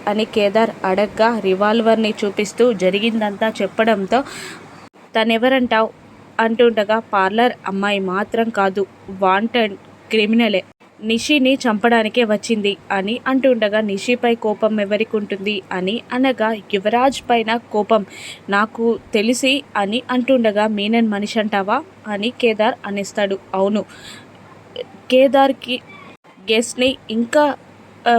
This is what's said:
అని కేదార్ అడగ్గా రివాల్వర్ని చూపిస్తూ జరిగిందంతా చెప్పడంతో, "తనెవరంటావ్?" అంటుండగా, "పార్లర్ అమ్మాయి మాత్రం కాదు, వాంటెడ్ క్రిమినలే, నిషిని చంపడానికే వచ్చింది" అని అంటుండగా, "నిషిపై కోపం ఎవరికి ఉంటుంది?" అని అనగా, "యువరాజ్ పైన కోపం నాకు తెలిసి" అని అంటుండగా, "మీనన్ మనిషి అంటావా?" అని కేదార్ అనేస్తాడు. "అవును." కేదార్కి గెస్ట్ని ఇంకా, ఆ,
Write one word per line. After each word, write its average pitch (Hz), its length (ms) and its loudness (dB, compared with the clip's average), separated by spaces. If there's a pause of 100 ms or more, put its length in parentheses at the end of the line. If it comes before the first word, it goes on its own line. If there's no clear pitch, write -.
అని 214 180 -2
కేదార్ 220 460 0 (140)
అడగ్గా 214 540 0
రివాల్వర్ని 214 720 2
చూపిస్తూ 208 640 0
జరిగిందంతా 208 720 0 (140)
చెప్పడంతో, 208 580 0 (920)
"తనెవరంటావ్?" 233 760 2 (520)
అంటుండగా, 226 600 2
"పార్లర్ 214 540 0 (140)
అమ్మాయి 196 320 -2
మాత్రం 202 500 -2
కాదు, 196 340 0 (260)
వాంటెడ్ 196 640 0 (340)
క్రిమినలే, 220 520 2 (420)
నిషిని 254 500 2
చంపడానికే 233 720 0
వచ్చింది" 208 500 -2 (180)
అని 196 240 -2 (120)
అంటుండగా, 247 540 2
"నిషిపై 233 540 0
కోపం 214 460 -2
ఎవరికి 208 360 -2
ఉంటుంది?" 202 380 -4 (160)
అని 190 300 -4 (120)
అనగా, 247 380 0 (220)
"యువరాజ్ 233 560 0
పైన 226 280 2 (140)
కోపం 208 320 2 (460)
నాకు 220 500 0 (140)
తెలిసి" 240 420 2 (200)
అని 208 260 -2 (100)
అంటుండగా, 233 560 2
"మీనన్ 220 400 0
మనిషి 208 320 -4
అంటావా?" 208 400 0 (280)
అని 208 240 -4 (100)
కేదార్ 220 440 0
అనేస్తాడు. 202 520 -4 (160)
"అవును." 202 300 0 (1300)
కేదార్కి 269 640 2 (760)
గెస్ట్ని 226 360 0 (240)
ఇంకా, 233 320 2 (640)
ఆ, 240 120 4